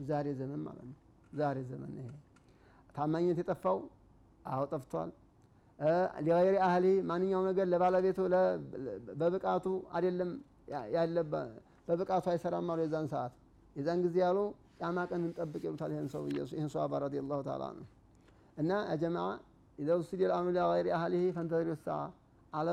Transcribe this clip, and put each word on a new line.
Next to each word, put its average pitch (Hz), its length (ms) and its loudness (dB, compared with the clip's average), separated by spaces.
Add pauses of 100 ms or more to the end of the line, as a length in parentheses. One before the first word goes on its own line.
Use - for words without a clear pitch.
ዛሬ 143 300 -2
ዘመን 135 280 -6
ማለት - 240 -12
ነው። 131 120 -16 (340)
ዛሬ 143 300 0
ዘመን 135 300 -10
ይሄ 131 140 -10 (840)
ታማኝነት 160 480 0
የጠፋው፣ 185 380 0 (680)
አዎ 135 220 -2
ጠፍቷል። 160 440 -6 (680)
እ፣ 151 120 2 (260)
ሊገይሪ 175 440 6
አህሊ፣ 180 260 6 (160)
ማንኛውም 185 440 2
ነገር 190 200 2
ለባለቤቱ 185 600 4
ለ-፣ 185 300 4 (600)
በብቃቱ 180 500 2 (240)
አይደለም 180 400 0 (380)
ያ-፣ 139 220 -6
ያለ 165 320 2
በ-፣ 151 220 -2 (400)
በብቃቱ 175 440 0
አይሰራም 175 400 0
አሉ 165 120 0
የዛን 156 280 0
ሰዓት። 123 260 -4 (420)
የዛን 165 240 0
ጊዜ 175 180 2
ያሉ 185 200 4 (360)
ቂያማ 175 300 -2
ቀን 175 160 -4
እንጠብቅ 170 420 -4
ይሉታል 156 280 -4
ይሄን 151 180 -4
ሰው፣ 147 140 -6 (240)
ይሄን 151 220 -4
ሰሃባ 147 300 -2
ረዲየላሁ 139 440 -4
ተዓላ 135 220 -4
ዐንሁ። - 220 -12 (720)
እና 156 120 0 (140)
ያ 202 120 -2
ጀማዓ 170 320 -2 (500)
"ኢዛ 139 160 -4
ውሲደ 180 300 -2
ልአምሩ 180 260 2
ኢላ 180 180 2
ገይሪ 175 240 2
አህሊሂ 175 400 2
ፈንተዚሩ 165 460 0
ሰዓ፣ 156 200 -4 (540)
አለ 156 200 -2